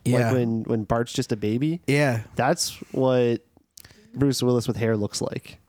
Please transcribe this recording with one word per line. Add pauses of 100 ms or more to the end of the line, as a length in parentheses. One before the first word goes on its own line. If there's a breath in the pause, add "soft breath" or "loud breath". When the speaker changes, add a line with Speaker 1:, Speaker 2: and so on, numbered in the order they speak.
Speaker 1:
Yeah.
Speaker 2:
Like
when,
when
Bart's
just
a
baby?
Speaker 1:
Yeah. (140)
Speaker 2:
That's (220)
what (760 soft breath)
Bruce
Willis
with
hair
looks
like.